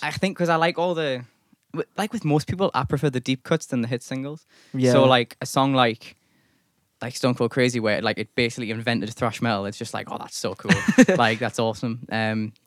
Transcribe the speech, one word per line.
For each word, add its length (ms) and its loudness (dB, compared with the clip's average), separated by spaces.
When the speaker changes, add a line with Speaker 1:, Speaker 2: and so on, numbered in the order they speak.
Speaker 1:
I 80 -4
think 260 -4
'cause 120 -2
I 60 2
like 220 0
all 160 -2
the, 320 -4
w-, 120 -6
like, 160 -4
with 100 -6
most 240 2
people, 280 -2
I 100 0
prefer 240 0
the 100 -4
deep 240 -4
cuts 220 -2
than 160 -2
the 60 -2
hit 160 -4
singles. 420 -10
Speaker 2:
Yeah. 200 4
Speaker 1:
So, 120 8
like, 360 4
a 60 -8
song 260 2
like, 420 0
like 140 -10
Stone 200 0
Cold 160 0
Crazy, 300 2
where, 200 0
like, 180 0
it 160 -8
basically 360 -2
invented 420 -2
thrash 280 -4
metal, 240 0
it's 140 -8
just 160 -10
like, 160 -8
"Oh, 80 -8
that's 180 -12
so 180 -4
cool." 160 0
Speaker 2:
<laughs> 220 8
Speaker 1:
Like, 220 2
that's 200 -4
awesome. 520 -4
Um, 420 -2